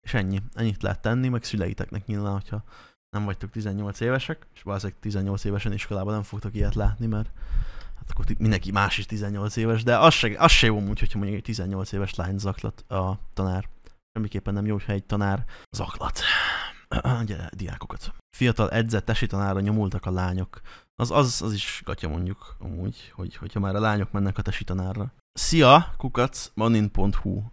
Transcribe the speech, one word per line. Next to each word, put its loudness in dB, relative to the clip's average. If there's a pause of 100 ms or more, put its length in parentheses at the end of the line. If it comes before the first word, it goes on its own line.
és -4
ennyi. 0 (120)
Ennyit -2
lehet -2
tenni, 0
meg -2
szüleiteknek -4
nyilván, -4
hogyha -6 (480)
nem -4
vagytok -6
tizennyolc -6
évesek, -2
és -20
valószínűleg -6
tizennyolc -2
évesen 0
iskolában -4
nem -2
fogtok -8
ilyet 2
látni, 2
mert -2 (640)
hát -10
akkor 2
ti-, 4
mindenki 2
más 2
is -4
tizennyolc -4
éves, 2
de 6
az 8
se, 0
az 8
se 8
jó 4
amúgy, -2
hogyha 4
mondjuk -2
egy -8
tizennyolc -4
éves -4
lány -2
zaklat -6
a -2 (140)
tanár. -2 (440)
Semmiképpen -4
nem -2
jó, 0
hogyha -4
egy -2
tanár 0 (300)
zaklat. -6 (680)
<clears throat> 0
Ugye, -4 (180)
diákokat. -8 (240)
Fiatal 4
edzett 0
tesi 2
tanára 0
nyomultak 0
a -2
lányok. -2 (340)
Az, -2
az, 2
az -2
is -6
gatya -6
mondjuk -6
amúgy, -8
hogy, -10
hogyha -6
már 0
a 0
lányok 2
mennek 0
a -2
tesi -2
tanárra. -4 (200)
Szia, 8
kukac, -2
manin 4
pont 4
hu. 0 (120)